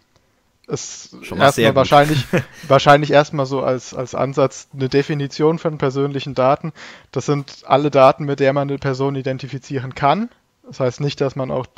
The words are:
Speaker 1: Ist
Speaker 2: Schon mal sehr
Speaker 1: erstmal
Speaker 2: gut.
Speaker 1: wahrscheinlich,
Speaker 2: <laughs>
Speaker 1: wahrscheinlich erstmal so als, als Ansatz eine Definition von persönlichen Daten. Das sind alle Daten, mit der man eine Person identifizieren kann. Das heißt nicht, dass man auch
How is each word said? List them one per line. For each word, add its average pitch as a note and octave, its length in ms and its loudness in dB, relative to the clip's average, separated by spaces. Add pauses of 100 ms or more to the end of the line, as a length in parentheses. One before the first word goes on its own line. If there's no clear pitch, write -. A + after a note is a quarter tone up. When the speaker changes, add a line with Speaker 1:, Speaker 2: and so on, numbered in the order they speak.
(680)
Speaker 1:
Ist - 560 -12
Speaker 2:
Schon - 160 -12
mal C#3 140 4
sehr A2+ 120 0
Speaker 1:
erstmal A2+ 40 6
Speaker 2:
gut. A2 80 2
Speaker 1:
wahrscheinlich, D3 500 2 (180)
Speaker 2:
<laughs> - 240 -20
Speaker 1:
wahrscheinlich C#3+ 420 6
erstmal C#3+ 360 2
so C3 160 -4
als, C3 320 -4
als C3+ 200 -10
Ansatz C3+ 580 -2
eine C3+ 160 -6
Definition C#3+ 680 0
von D#3 180 -6
persönlichen C#3 580 -4
Daten. C#3+ 380 0 (400)
Das - 140 -6
sind C#3+ 400 -4
alle C#3+ 240 2
Daten, C#3 340 6
mit C#3 160 -4
der C3+ 120 2
man C#3 160 -2
eine C#3 100 -6
Person C#3 360 -4
identifizieren C3 800 -8
kann. F3 360 0 (360)
Das - 140 -12
heißt B2+ 220 -2
nicht, C#3+ 180 -4
dass C#3 160 -2
man C3+ 140 -6
auch C3 160 -6 (120)